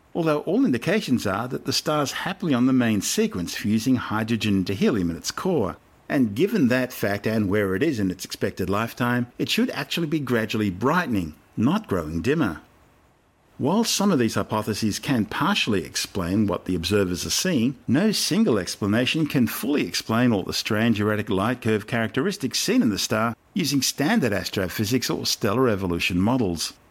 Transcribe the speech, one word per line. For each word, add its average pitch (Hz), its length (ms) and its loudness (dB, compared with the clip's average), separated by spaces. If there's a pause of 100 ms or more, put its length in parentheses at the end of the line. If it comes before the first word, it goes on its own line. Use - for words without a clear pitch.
(140)
although 160 260 0
all 208 240 2
indications 151 640 0
are 104 220 -2
that 139 180 -8
the 135 60 -2
star's 151 400 0
happily 175 420 -2
on 120 100 4
the 131 80 4
main 113 300 4
sequence 214 520 -2
fusing 113 420 2
hydrogen 110 600 0
into 95 160 0
helium 104 380 2
in 82 80 -4
its - 120 -8
core. 135 460 -2 (320)
And 120 260 2
given 175 340 2
that 127 260 0
fact 101 320 -2
and 110 240 0
where 98 240 2
it 95 80 0
is 143 180 0
in 95 100 0
its 90 140 -8
expected 95 460 -4
lifetime, 120 680 -2
it - 120 -2
should 247 200 0
actually 160 360 -4
be 156 120 -2
gradually 113 520 0
brightening, 107 640 0 (240)
not 175 300 2
growing 82 340 -2
dimmer. 127 400 0 (960)
While 180 260 2
some 202 260 0
of 165 80 4
these 113 160 2
hypotheses 107 640 -2
can 123 260 0
partially 139 600 0
explain 95 640 -2
what 87 180 -2
the 90 100 -2
observers 90 500 0
are 80 60 -4
seeing, 143 460 0 (100)
no 175 240 2
single 180 480 2
explanation 113 680 0
can 135 200 2
fully 147 400 -2
explain 117 460 0
all 95 100 0
the - 100 -6
strange 110 480 0
erratic 104 300 0
light 104 300 0
curve 107 260 0
characteristics 131 720 -2
seen 240 240 2
in 143 60 2
the 95 100 -2
star 113 380 0 (180)
using 143 260 0
standard 147 520 2
astrophysics 101 760 -2
or - 180 -4
stellar 120 420 0
evolution 90 520 0
models. 98 520 0 (180)